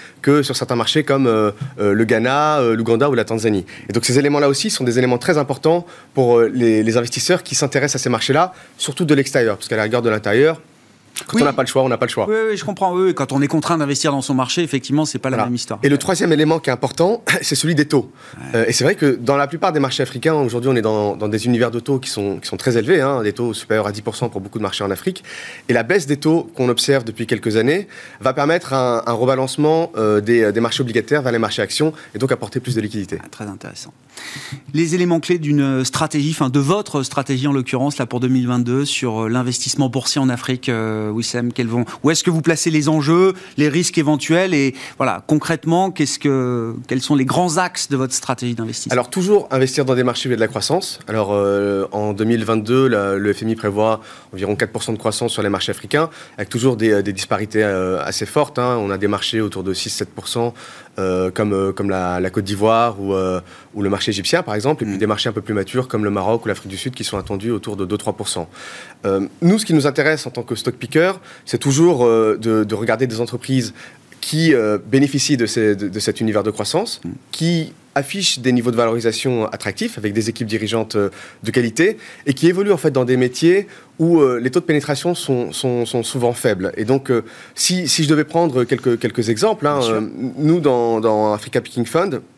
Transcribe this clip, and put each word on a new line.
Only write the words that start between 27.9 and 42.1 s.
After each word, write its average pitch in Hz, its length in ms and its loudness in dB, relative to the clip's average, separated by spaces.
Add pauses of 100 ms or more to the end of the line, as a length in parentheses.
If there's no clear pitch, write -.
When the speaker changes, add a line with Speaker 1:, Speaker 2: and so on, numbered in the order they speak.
Speaker 1:
va 123 120 2
permettre 147 400 0
un, 123 340 0
un 117 60 0
rebalancement, 131 840 0
euh, 107 240 4
des, 110 300 4
des 107 100 0
marchés 117 200 0
obligataires 120 420 0
vers 127 80 0
les 117 80 0
marchés 110 240 -2
actions 151 300 -2 (240)
et - 20 -8
donc 131 140 0
apporter 120 260 -6
plus 127 160 -6
de 113 60 0
liquidité. 104 420 -6
Speaker 2:
Ah, - 80 -18
très - 160 -12
intéressant. - 480 -16 (800)
Les 165 240 0
éléments 175 240 2
clés 175 180 0
d'une 143 460 2
stratégie, 151 460 -2
enfin 151 180 0
de 135 120 2
votre 151 440 0
stratégie 135 420 -2
en 143 60 2
l'occurrence 135 460 -2
là 123 80 -2
pour 123 120 -4
deux 123 100 0
mille 127 200 2
vingt-deux 123 360 0
sur, 113 400 -2
euh, 110 40 -2
l'investissement 127 600 -2
boursier 127 320 -2
en 131 80 2
Afrique, 127 400 -4
euh, 110 360 -2
Wissem, 117 480 -4
quels 120 140 -4
vont, 117 180 0 (180)
où 143 80 4